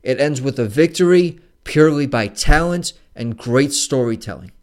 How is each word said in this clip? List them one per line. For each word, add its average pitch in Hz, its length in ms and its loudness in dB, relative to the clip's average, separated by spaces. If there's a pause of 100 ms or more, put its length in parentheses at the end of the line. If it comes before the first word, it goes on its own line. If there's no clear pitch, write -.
It 127 160 -2
ends 139 220 0
with 131 180 -4
a 117 80 0
victory 170 720 2 (240)
purely 151 420 2
by 117 220 -2
talent 170 680 0 (200)
and 117 220 -8
great 139 360 0
storytelling. 113 800 -4 (100)